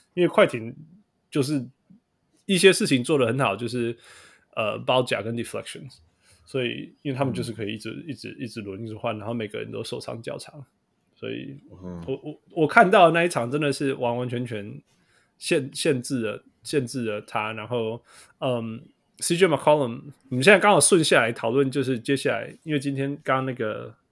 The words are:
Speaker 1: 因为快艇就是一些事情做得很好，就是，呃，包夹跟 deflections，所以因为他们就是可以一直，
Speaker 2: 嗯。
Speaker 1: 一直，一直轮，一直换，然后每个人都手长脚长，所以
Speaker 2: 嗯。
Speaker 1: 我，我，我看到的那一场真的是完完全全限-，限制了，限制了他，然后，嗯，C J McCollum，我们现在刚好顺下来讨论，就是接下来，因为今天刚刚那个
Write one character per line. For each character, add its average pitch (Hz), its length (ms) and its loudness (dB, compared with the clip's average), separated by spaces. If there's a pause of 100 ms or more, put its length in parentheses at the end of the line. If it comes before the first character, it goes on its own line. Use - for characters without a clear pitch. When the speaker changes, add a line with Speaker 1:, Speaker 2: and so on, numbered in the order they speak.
(140)
Speaker 1:
因 180 100 2
为 170 40 6
快 190 200 6
艇 117 260 -8 (560)
就 147 140 0
是 131 240 -2 (800)
一 196 120 2
些 190 140 10
事 185 160 0
情 131 160 2
做 156 140 2
得 127 100 4
很 117 100 0
好， 110 200 2
就 120 100 -6
是， 117 300 -4 (580)
呃， 110 240 -2
包 127 240 2
夹 107 180 -4
跟 113 140 -6
deflections， 113 640 -10 (480)
所 131 180 -4
以 120 380 -6
因 143 100 -4
为 123 60 -6
他 139 80 0
们 131 80 0
就 120 100 -4
是 117 80 -6
可 107 140 -8
以 104 80 -6
一 113 40 -8
直， 110 140 -12
Speaker 2:
嗯。 - 160 -12
Speaker 1:
一 147 60 -10
直， 107 260 -14
一 135 80 -8
直 107 140 -12
轮， 98 200 -10
一 117 60 -10
直 110 80 -12
换， 110 220 -6
然 104 100 -10
后 117 60 -4
每 113 160 -6
个 110 100 -8
人 110 100 -10
都 113 140 -10
手 123 160 -10
长 120 220 -10
脚 135 160 -10
长， 139 280 -18 (480)
所 117 160 -12
以 131 300 -12 (240)
Speaker 2:
嗯。 87 240 -12
Speaker 1:
我， 131 60 -6 (100)
我， 151 160 -14 (120)
我 160 160 2
看 202 220 6
到 190 180 8
的 160 40 4
那 170 140 2
一 - 20 0
场 120 240 -2
真 147 80 -2
的 147 140 0
是 135 220 -2
完 120 200 -2
完 123 140 -6
全 123 160 -4
全 113 360 -10 (560)
限-， 147 380 -2
限 151 260 0
制 127 200 -4
了， 107 240 -6 (180)
限 139 240 -2
制 123 160 -6
了 107 160 -4
他， 107 320 -6
然 107 160 -10
后， 113 340 -4 (380)
嗯 120 420 -4 (380)
，C - 160 -2
J 180 120 6
McCollum， 143 560 2 (260)
我 127 60 -4
们 127 60 0
现 190 120 8
在 196 40 8
刚 208 140 6
好 180 80 6
顺 160 240 6
下 147 180 6
来 117 120 0
讨 117 180 -2
论， 135 180 4
就 135 140 -2
是 123 160 -2
接 139 160 0
下 131 160 0
来， 113 320 -6
因 156 80 -8
为 151 80 0
今 139 160 -4
天 139 260 -4
刚 135 160 0
刚 131 80 -2
那 131 80 -4
个 117 420 -8 (160)